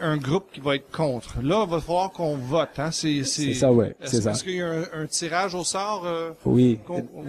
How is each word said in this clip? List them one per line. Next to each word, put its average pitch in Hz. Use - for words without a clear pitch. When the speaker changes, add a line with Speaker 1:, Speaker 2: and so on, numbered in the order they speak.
Speaker 1:
un 156
groupe 147
qui -
va 139
être -
contre. 123
Là, 185
il 170
va 170
falloir 180
qu'on 156
vote, 139
hein. 156
C'est, 147
c'est, 147
Speaker 2:
C'est 135
ça, 131
ouais, 117
Speaker 1:
est-ce, 135
Speaker 2:
c'est 107
ça. 107
Speaker 1:
est-ce 107
qu'il 185
y 180
a 175
un, 165
un -
tirage 170
au 175
sort, 196
euh, 165
Speaker 2:
Oui. 123
Speaker 1:
qu'on, -
on -